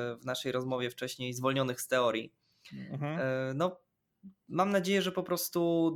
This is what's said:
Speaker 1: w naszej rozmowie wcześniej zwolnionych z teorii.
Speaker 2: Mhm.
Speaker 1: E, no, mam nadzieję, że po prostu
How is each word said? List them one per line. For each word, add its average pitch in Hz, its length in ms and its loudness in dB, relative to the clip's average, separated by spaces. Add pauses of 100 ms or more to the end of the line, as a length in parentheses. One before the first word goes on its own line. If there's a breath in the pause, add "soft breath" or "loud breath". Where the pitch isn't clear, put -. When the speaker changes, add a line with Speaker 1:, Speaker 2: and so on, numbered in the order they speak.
(160)
Speaker 1:
w 120 80 -20
naszej 127 280 -2
rozmowie 127 380 -2
wcześniej 127 420 -6
zwolnionych 127 480 0
z - 80 -8
teorii. 113 440 2 (580 loud breath)
Speaker 2:
Mhm. 143 300 -4
Speaker 1:
E, 131 340 0
no, 180 260 0 (680)
mam 185 220 2
nadzieję, 196 320 4
że 180 100 -2
po 185 100 -2
prostu 170 720 2